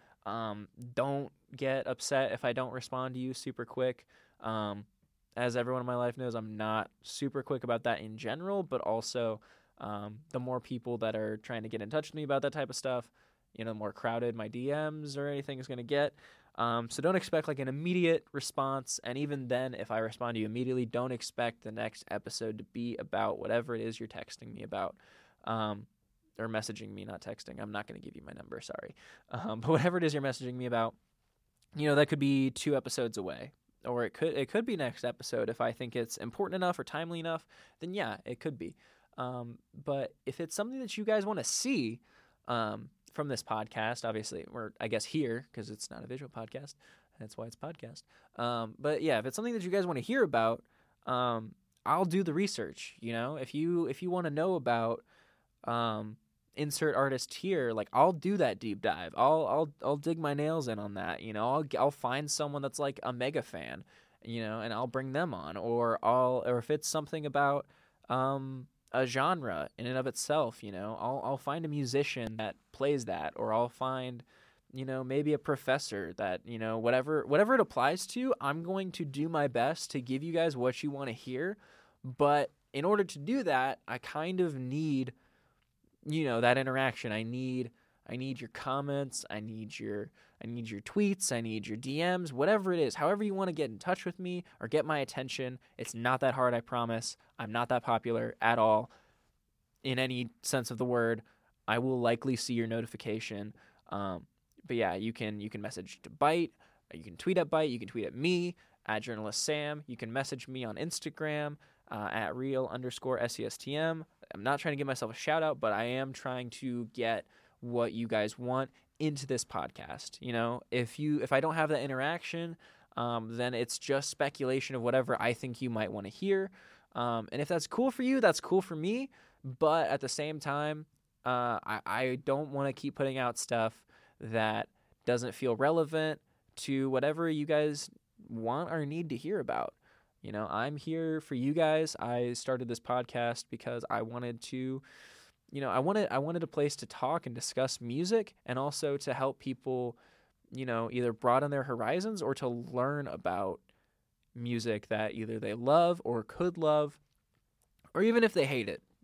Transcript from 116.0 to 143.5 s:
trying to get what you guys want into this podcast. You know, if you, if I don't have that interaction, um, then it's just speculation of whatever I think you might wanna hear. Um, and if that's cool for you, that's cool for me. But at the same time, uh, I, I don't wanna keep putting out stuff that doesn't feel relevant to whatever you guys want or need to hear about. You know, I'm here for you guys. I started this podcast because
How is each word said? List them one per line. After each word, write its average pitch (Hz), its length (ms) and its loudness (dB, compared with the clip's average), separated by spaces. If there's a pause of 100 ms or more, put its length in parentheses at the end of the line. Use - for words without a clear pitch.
trying 127 380 -6
to 120 420 -4
get 113 320 0 (360)
what 120 320 0
you 117 140 -4
guys 107 300 2
want 127 320 -2 (300)
into 147 260 -2
this 127 180 0
podcast. - 800 -8
You 123 120 -4
know, 117 280 0 (100)
if 120 280 0
you, 151 220 2
if 147 100 0
I 135 80 8
don't 160 160 2
have 156 140 4
that 147 120 2
interaction, 165 760 -2 (420)
um, 117 400 -2
then 123 160 0
it's 120 260 -2
just 139 300 0
speculation 135 640 -2
of 120 60 -2
whatever 120 400 4
I 120 120 4
think 123 280 -8
you 127 80 -2
might 107 220 0
wanna 101 180 -6
hear. 190 420 0 (440)
Um, 117 360 0
and 139 100 -4
if 147 60 -2
that's 170 200 0
cool 254 240 2
for - 120 -4
you, 262 160 4
that's 196 220 6
cool 190 200 4
for 190 140 -8
me. 214 340 -2 (340)
But 151 460 4
at 143 120 2
the 131 80 -4
same 151 300 -4
time, 151 460 -2 (400)
uh, 120 380 2
I, 110 220 -2
I 127 380 0
don't 139 260 0
wanna 139 240 0
keep 139 220 -6
putting 135 220 0
out 123 200 0
stuff 113 460 0 (360)
that 110 480 2 (380)
doesn't 120 280 2
feel 123 220 2
relevant 156 640 4 (380)
to 135 320 0
whatever 151 400 2
you 151 160 0
guys 151 440 2 (380)
want 117 440 -2
or 160 140 0
need 156 240 -4
to 123 60 -2
hear 175 240 -2
about. 60 340 -2 (480)
You 104 120 -8
know, 104 160 -2
I'm 123 260 -2
here 160 460 -2
for - 140 -6
you 131 180 2
guys. 156 440 6
I 123 360 0
started 127 340 -2
this 117 140 -4
podcast 120 680 0
because 120 400 -6